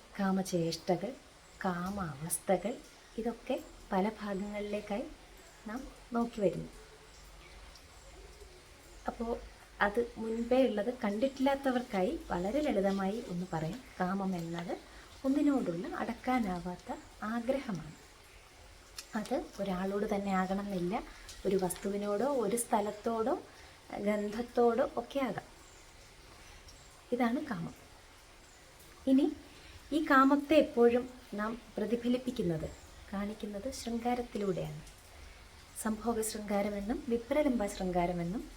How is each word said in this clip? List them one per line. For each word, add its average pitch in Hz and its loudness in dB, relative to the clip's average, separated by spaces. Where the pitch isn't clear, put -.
കാമചേഷ്ടകൾ, 190 0
കാമാവസ്ഥകൾ, 180 -2
ഇതൊക്കെ 233 -4
പല 202 2
ഭാഗങ്ങളിലേക്കായി 208 -6
നാം 247 -8
നോക്കി 233 -2
വരുന്നു. 160 2
അപ്പോ 233 -4
അത് 208 4
മുൻപേ 233 4
ഉള്ളത് 208 0
കണ്ടിട്ടില്ലാത്തവർക്കായി 254 2
വളരെ 196 0
ലളിതമായി 196 2
ഒന്ന് 180 -4
പറയാം. 165 -2
കാമം 190 0
എന്നത് 170 -6
ഒന്നിനോടുള്ള 269 2
അടക്കാനാവാത്ത 220 -2
ആഗ്രഹമാണ്. 226 -2
അത് 254 -2
ഒരാളോട് 196 0
തന്നെ 196 -2
ആകണമെന്നില്ല, 190 0
ഒരു 196 4
വസ്തുവിനോടോ 202 0
ഒരു 233 2
സ്ഥലത്തോടോ 226 0
ഗന്ധത്തോടോ 220 2
ഒക്കെ 240 -4
ആകാം. 214 -2
ഇതാണ് 247 2
കാമം. 170 -4
ഇനി 269 8
ഈ 311 2
കാമത്തെ 285 6
എപ്പോഴും 240 6
നാം 214 -4
പ്രതിഫലിപ്പിക്കുന്നത്, 208 0
കാണിക്കുന്നത് 202 -6
ശൃംഗാരത്തിലൂടെയാണ്. 220 -2
സംഭോഗ 220 0
ശൃംഗാരമെന്നും 208 -2
വിപ്രലംബ 240 2
ശൃംഗാരമെന്നും 180 0